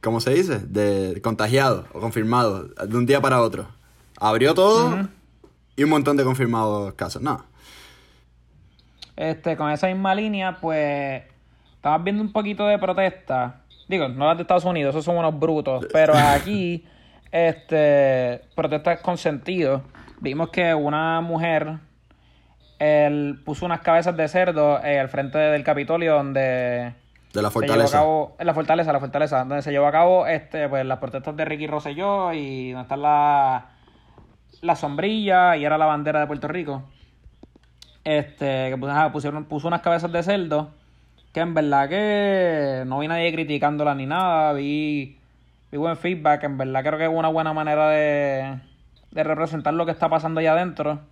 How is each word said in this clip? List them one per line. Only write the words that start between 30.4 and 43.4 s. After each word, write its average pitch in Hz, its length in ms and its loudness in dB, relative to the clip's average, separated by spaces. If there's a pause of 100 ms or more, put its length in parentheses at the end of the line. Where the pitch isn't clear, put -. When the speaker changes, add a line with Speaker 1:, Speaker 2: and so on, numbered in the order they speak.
Speaker 2:
pues, 135 180 -2
las 131 120 -4
protestas 135 380 -8
de 156 100 -4
Ricky 151 220 -8
Rosselló 170 680 -2
y 135 380 -8
donde 127 120 -10
está 139 140 -6
la, 143 720 2 (920)
la 170 140 0
sombrilla 180 840 2
y 143 60 -4
era 151 140 0
la 156 80 2
bandera 151 360 0
de 147 60 0
Puerto 147 200 -8
Rico. 147 360 -8 (1200)
Este, 143 680 -2
que 131 80 -6
puso, 139 120 -6
ajá, 151 200 2
pusieron, 147 340 -6
puso 151 220 -6
unas 170 140 -2
cabezas 170 300 0
de 170 120 -2
cerdo, 165 480 -2 (600)
que 160 80 -4
en 170 120 -2
verdad 143 360 2
que 185 960 0
no 131 140 -4
vi 156 100 -4
nadie 170 240 0
criticándola 147 600 0